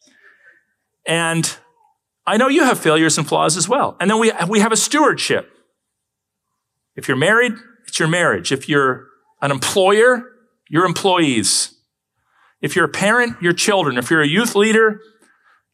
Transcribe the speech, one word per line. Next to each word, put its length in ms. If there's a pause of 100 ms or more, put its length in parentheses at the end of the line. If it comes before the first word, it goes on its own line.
(1080)
And 500 (720)
I 100
know 120
you 160
have 160
failures 380
and 80
flaws 300
as 120
well. 320
And 100
then 80
we, 140 (160)
we 120
have 120
a 40
stewardship. 760 (1500)
If 120
you're 80
married, 380 (320)
it's 120
your 100
marriage. 440
If 160
you're 400 (320)
an 100
employer, 720 (440)
your 160
employees. 880 (840)
If 160
you're 80
a 40
parent, 540
your 100
children. 460
If 120
you're 120
a 60
youth 260
leader, 460 (720)